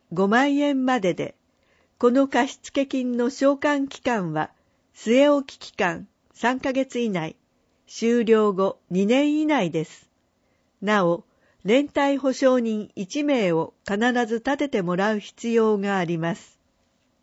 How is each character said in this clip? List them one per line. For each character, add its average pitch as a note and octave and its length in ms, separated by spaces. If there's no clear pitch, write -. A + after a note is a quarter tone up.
五 F#3+ 160
万 C#4 300
円 C#4+ 280
ま B3+ 140
で F3+ 140
で、 - 220
こ A#3+ 120
の C4+ 160
貸 C4 340
付 C#4 240
金 B3+ 300
の A#3+ 120
償 C#4 300
還 C#4 300
期 - 140
間 G3 320
は、 D#3 180
据 A#3+ 280
え D4 80
置 C#4 280
き - 140
期 - 60
間 F3+ 280
三 B3+ 260
ヶ C4+ 140
月 C4 260
以 A#3 100
内、 F3 280
終 A#3 380
了 G#3+ 260
後 F#3+ 380
二 F#3 160
年 C#4+ 340
以 D#4 60
内 A#3+ 260
で D#3+ 140
す。 - 240
な G3+ 240
お、 E3+ 180
連 C4 320
帯 C#4 220
保 C4 160
証 B3+ 260
人 A3 360
一 A#3+ 280
名 A#3+ 300
を D#3+ 200
必 G3 100
ず A3+ 140
立 C#4 180
て C#4+ 100
て B3 140
も F3 160
ら G#3 160
う G#3 80
必 - 260
要 A3 300
が G3 200
あ F3+ 60
り E3+ 140
ま E3+ 180
す。 - 240